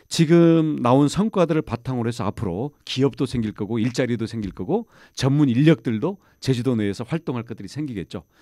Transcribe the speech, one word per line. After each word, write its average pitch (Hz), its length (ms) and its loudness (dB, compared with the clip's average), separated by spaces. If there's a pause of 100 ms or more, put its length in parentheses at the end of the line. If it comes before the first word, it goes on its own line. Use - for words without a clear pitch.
지금 165 720 4
나온 131 260 4
성과들을 170 540 0
바탕으로 120 460 -4
해서 117 180 -6
앞으로 104 480 -6 (100)
기업도 135 420 0
생길 110 280 -4
거고 110 260 -4
일자리도 120 460 -2
생길 104 260 -8
거고 180 360 -6 (260)
전문 139 360 2
인력들도 139 680 2 (220)
제주도 123 360 -2
내에서 104 320 -2
활동할 151 360 -6
것들이 101 240 -14
생기겠죠. 107 560 -10 (180)